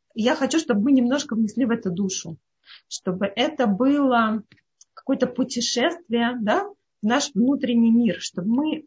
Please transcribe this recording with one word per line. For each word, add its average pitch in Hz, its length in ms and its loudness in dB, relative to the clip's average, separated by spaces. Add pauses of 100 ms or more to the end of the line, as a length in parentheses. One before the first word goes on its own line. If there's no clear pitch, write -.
(140)
я 233 220 0
хочу, 320 240 0
чтобы 214 220 0
мы 277 100 2
немножко 254 440 2
внесли 226 300 0
в 226 60 0
это 226 180 -2
душу, 175 480 -6 (520)
чтобы 196 380 -4
это 269 400 -2
было 233 760 2 (500)
какое-то 262 340 -2
путешествие, 240 1120 -2
да, 320 280 0 (320)
в 208 40 -4
наш 285 280 0
внутренний 233 580 2
мир, 233 280 2
чтобы - 300 -8
мы 302 380 -2